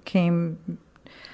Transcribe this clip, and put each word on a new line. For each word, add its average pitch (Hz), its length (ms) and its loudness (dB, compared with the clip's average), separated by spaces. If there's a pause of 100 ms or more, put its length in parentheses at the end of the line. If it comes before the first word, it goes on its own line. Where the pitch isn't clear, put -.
came 170 720 0 (540)